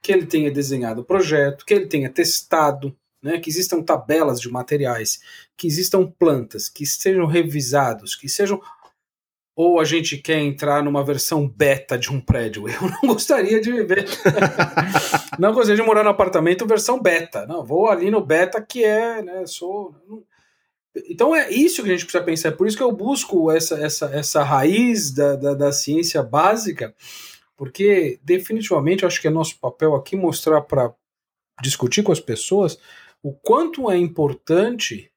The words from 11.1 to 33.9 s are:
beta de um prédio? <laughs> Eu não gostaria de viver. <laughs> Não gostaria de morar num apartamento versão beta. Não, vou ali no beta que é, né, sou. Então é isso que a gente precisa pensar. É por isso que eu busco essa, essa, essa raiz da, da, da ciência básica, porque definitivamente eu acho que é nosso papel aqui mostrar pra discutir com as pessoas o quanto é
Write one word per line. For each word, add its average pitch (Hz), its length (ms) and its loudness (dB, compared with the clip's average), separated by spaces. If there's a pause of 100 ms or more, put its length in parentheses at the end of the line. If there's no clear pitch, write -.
beta 135 480 0
de 120 160 -6
um 135 80 -4
prédio? 110 480 -2
<laughs> - 0 -
Eu 123 140 -8
não 226 320 0
gostaria 220 480 2
de 220 100 -2
viver. 196 340 0 (640)
<laughs> 165 680 -2
Não 196 160 4
gostaria 220 280 4
de 220 60 2
morar 214 160 4
num 208 80 4
apartamento 185 560 2
versão 226 340 2
beta. 170 460 0
Não, 160 160 -8
vou 170 240 2
ali 190 240 2
no 214 120 0
beta 170 380 2
que 240 220 -4
é, 220 380 0
né, 180 260 -10
sou. 180 480 -10 (1120)
Então 233 280 0
é 302 160 -2
isso 285 300 2
que 208 80 -4
a - 20 0
gente 180 140 -2
precisa - 180 -2
pensar. 165 260 -2
É - 20 -2
por 180 160 -2
isso 214 100 -2
que 277 60 -2
eu 247 80 2
busco 202 600 0
essa, 160 240 0
essa, 151 380 -4
essa 143 300 0
raiz 156 680 2
da, 143 240 2
da, 139 200 -2
da 143 160 2
ciência 156 500 -2
básica, 156 720 0 (640)
porque 180 680 2
definitivamente 185 800 0
eu 185 60 2
acho 170 120 -2
que - 80 -2
é 156 40 2
nosso 160 280 -2
papel 151 360 0
aqui 139 200 -6
mostrar 156 460 2
pra 127 320 0 (680)
discutir 127 420 -2
com 208 80 2
as 151 80 2
pessoas 175 580 -2 (460)
o 143 100 -8
quanto 277 560 0
é 180 80 2